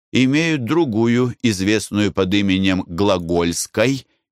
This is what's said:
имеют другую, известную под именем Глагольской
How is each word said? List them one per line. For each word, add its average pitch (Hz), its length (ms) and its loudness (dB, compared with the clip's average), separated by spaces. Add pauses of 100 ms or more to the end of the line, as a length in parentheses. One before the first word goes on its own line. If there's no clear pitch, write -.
(120)
имеют 139 540 0
другую, 120 760 0
известную 101 720 0
под 95 220 0
именем 95 540 0
Глагольской 90 1160 -2 (260)